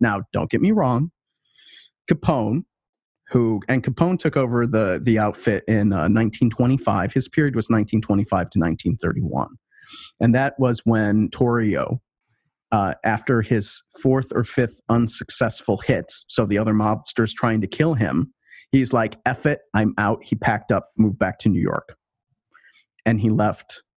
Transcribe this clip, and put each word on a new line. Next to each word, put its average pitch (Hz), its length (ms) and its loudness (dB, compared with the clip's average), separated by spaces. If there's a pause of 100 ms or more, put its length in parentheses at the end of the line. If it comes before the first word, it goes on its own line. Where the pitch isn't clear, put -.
Now, 104 220 0 (100)
don't - 180 -4
get 117 80 0
me 202 140 2
wrong, 143 380 0 (1000)
Capone, 143 520 -4 (680)
who, 113 400 -2
and 127 120 0
Capone 170 380 -2
took - 180 -2
over 120 300 0
the, 107 340 0
the 113 180 2
outfit 104 500 -2
in, 104 240 2
uh, 85 160 0
nineteen 113 400 2
twenty-five. 110 640 0
His - 160 -2
period 147 260 0
was 113 140 -2
nineteen 110 320 0
twenty-five 98 500 0
to - 80 0
nineteen 85 380 0
thirty-one. - 580 -4 (640)
And 117 160 4
that 135 240 0
was 123 260 0
when 107 440 2
Torrio 117 680 0 (720)
uh, 98 220 2 (100)
after 110 380 0
his 107 420 -2 (180)
fourth 131 340 0
or 117 80 0
fifth - 460 -2
unsuccessful 113 880 0
hit, 92 340 -2 (160)
so - 180 0
the 98 120 0
other 110 160 2
mobsters 110 600 0
trying 110 280 0
to 98 60 0
kill 160 260 0
him, 90 400 0 (380)
he's 131 220 4
like, 110 320 0
"F 127 200 -2
it, 147 160 0 (120)
I'm 107 240 2
out." 104 260 0
He - 120 -6
packed 104 360 -2
up, 98 260 -2
moved 107 220 2
back 92 200 -2
to 110 100 0
New 90 120 2
York. - 340 -4 (1080)
And 113 160 2
he 110 80 2
left - 540 -2 (140)